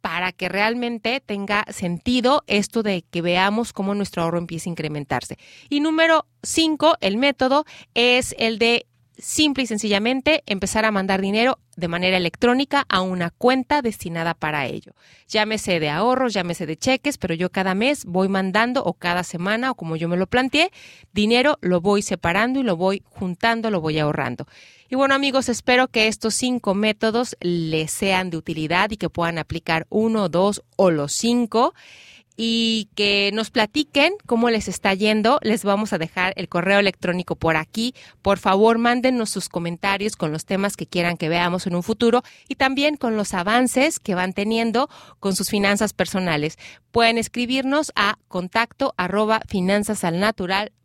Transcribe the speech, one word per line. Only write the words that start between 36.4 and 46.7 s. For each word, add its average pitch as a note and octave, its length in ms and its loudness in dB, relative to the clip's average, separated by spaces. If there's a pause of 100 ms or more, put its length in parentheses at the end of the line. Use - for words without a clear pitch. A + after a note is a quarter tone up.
correo F#3+ 300 2
electrónico F3+ 580 -2
por D#3+ 180 2
aquí. A3 400 -4 (260)
Por G3 180 2
favor, G#3+ 380 4
mándennos A#3+ 520 2
sus - 180 -6
comentarios G3 680 -4
con D3+ 160 -2
los D#3+ 100 -6
temas G3 320 -2
que E3 100 -8
quieran F3 300 -2
que D#3+ 140 -4
veamos F3 360 0
en F3+ 100 -2
un F3 60 0
futuro A#3 420 2 (260)
y C#4 60 -8
también C#4 420 0
con A3+ 180 -2
los G#3 180 -4
avances B3 680 2
que G3 140 -2
van F3+ 180 -2
teniendo A3+ 560 0 (320)
con G3 120 0
sus F#3 160 -2
finanzas G3+ 440 2
personales. E3+ 640 -2 (340)